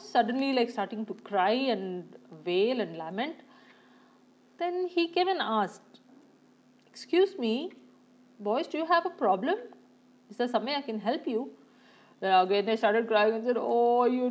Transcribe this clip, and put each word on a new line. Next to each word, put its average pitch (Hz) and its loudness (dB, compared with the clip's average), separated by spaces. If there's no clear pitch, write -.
suddenly, 254 0
like, 233 -2
starting 214 -6
to - -20
cry 196 2
and 185 -10
wail 202 0
and 165 -14
lament. 220 -8
Then 359 -2
he 339 2
came 370 2
and 220 -4
asked, - -4
"Excuse 381 0
me, 220 2
boys, 294 -2
do 311 -4
you 339 0
have 349 -2
a - -20
problem? 262 0
Is - -20
there 247 -2
something 269 -4
I 277 -20
can 208 -4
help 226 -4
you?" 262 -6
Then 190 2
again 196 2
they 226 2
started 226 2
crying 220 4
and 226 -4
said, 247 2
"Oh, 240 4
you 254 0